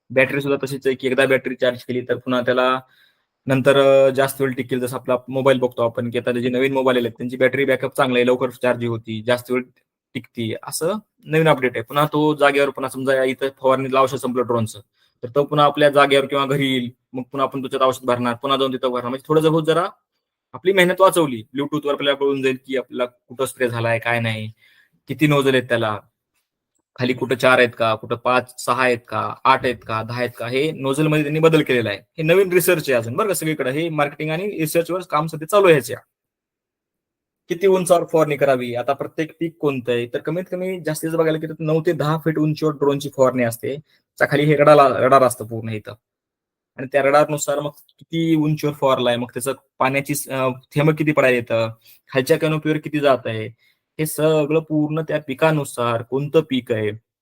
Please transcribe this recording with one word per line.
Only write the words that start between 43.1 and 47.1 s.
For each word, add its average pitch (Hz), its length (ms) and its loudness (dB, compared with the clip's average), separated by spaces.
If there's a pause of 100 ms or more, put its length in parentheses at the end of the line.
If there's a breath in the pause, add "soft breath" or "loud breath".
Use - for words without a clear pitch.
फवारणी 127 260 2
असते. 120 340 -4 (420)
चा 135 120 2
खाली 147 140 2
हे 151 120 4
रडार, 143 360 8
रडार 127 300 4
असतं 120 240 0
पूर्ण 113 220 -10
इथं 110 260 -10 (840)
आणि 135 140 -10
त्या 139 100 2
रडारनुसार 147 580 2